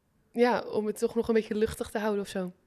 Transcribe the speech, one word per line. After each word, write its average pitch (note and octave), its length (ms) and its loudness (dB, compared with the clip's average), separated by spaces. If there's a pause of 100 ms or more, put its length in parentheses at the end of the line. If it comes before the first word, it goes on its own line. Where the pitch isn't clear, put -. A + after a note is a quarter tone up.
(320)
ja, A#3 280 4
om - 260 -4
het G#3 120 -4
toch A3+ 160 -2
nog A3+ 140 0
een A#3 60 2
beetje A3 200 2
luchtig A3 360 -2
te A3+ 80 -6
houden G#3 240 0
of F#3+ 60 -8
zo. F#3 240 -6 (140)